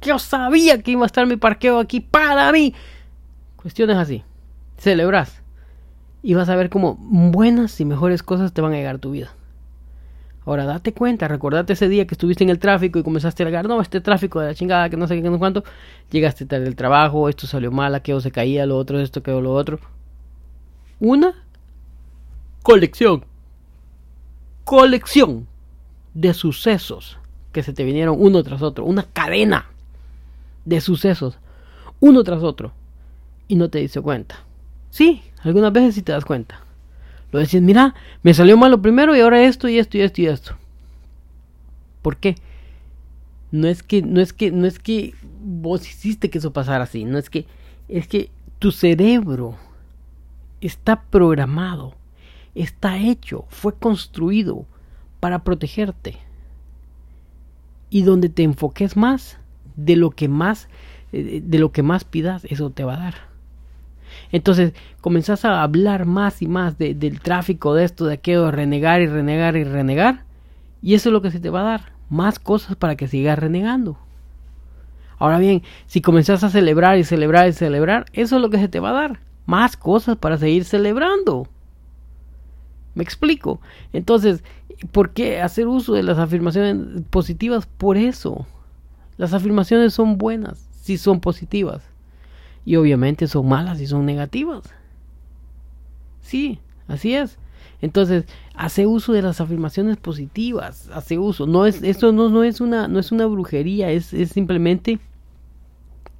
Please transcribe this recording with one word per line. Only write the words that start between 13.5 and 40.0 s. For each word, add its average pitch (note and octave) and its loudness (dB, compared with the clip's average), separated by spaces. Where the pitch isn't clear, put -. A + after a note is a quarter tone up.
"No, A#3 -2
este F#3+ -4
tráfico F#3 -2
de D3+ -4
la D3 -8
chingada, F3 0
que E3+ -6
no E3+ -2
sé E3+ -4
qué, E3 -4
que E3+ -2
no F3 0
sé - -6
cuánto". F#3+ -2
Llegaste D3+ 0
tarde C3 -4
del B2+ -4
trabajo, C#3+ 2
esto C#3+ -6
salió B2 -6
mal, C#3 -2
aquello C#3 -4
se B2+ -6
caía, C3+ -2
lo C3+ 0
otro, C3+ -4
esto, C#3 -6
aquello, C3 -4
lo C3 -2
otro. D3 -4
Una C#4+ 2
colección. G#3 4
Colección B3+ 2
de E3+ 2
sucesos - -4
que D3+ -6
se C#3 -10
te C3 -6
vinieron D3+ 0
uno F#3+ 4
tras C3+ -8
otro. - -6
Una F#3+ -2
cadena F#3+ -2
de E3 -2
sucesos, E3+ -2
uno C4 8
tras E3+ -4
otro. C#3+ -6
Y G3+ -2
no E3+ 2
te D#3 -6
diste C#3+ -6
cuenta. C3+ -6
Sí, D#4 4
algunas G3+ 2
veces A#3+ 4
sí G3+ -4
te F3 -6
das C#3+ -4
cuenta. B2 -6
Lo C#3+ -4
decís: D#3 2
"Mira, A#3 6
me E3+ 8
salió F3 10
mal C4 8
lo A#3 6
primero C4 4
y B3+ 6
ahora A#3 6
esto B3+ 4
y A#3 2
esto G#3 0
y - 2